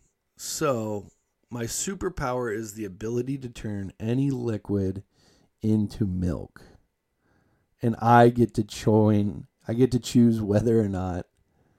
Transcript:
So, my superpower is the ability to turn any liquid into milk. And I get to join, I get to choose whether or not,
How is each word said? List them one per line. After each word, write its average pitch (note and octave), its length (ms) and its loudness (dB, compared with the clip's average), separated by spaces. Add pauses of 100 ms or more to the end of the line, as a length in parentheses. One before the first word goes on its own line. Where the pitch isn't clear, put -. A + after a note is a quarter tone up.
(360)
So, G#2+ 720 -6 (420)
my A#2+ 140 -8
superpower B2+ 880 -6
is G#2+ 200 -10
the G#2+ 100 -10
ability A#2+ 540 -6
to C3 100 -12
turn G2+ 500 -8
any C3 320 -2
liquid G2+ 720 -4 (580)
into G#2+ 460 0
milk. F2+ 560 -6 (1200)
And A2+ 140 0
I A#2+ 320 8
get A#2+ 260 2
to G#2+ 80 -2
join, G#2 840 2 (180)
I A2+ 80 -4
get B2 160 4
to B2 80 0
choose A#2 420 4
whether G#2+ 400 2
or G2+ 80 0
not, F#2 380 -4 (520)